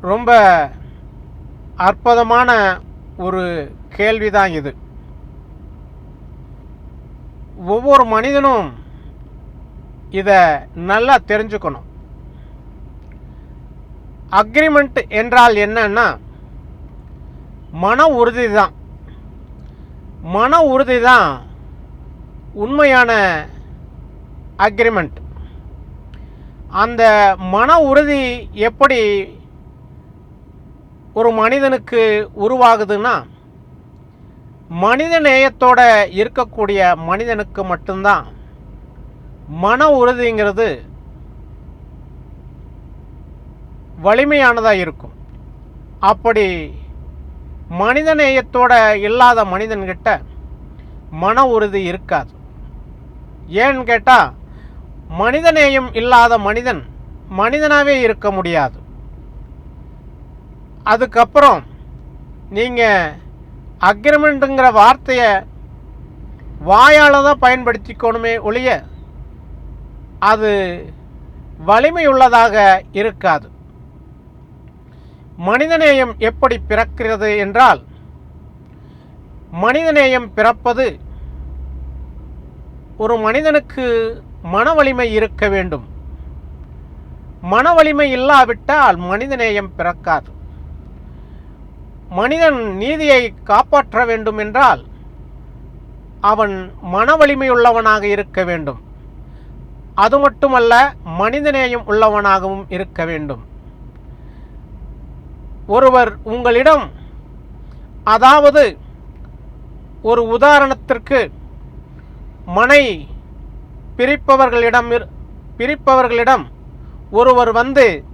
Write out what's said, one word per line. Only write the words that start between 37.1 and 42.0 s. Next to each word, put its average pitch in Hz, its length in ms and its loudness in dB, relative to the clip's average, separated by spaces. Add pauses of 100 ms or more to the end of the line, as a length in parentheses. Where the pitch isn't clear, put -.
மட்டும்தான் 185 640 -4 (1200)
மன 214 420 0
உறுதிங்கிறது 233 800 0 (3250)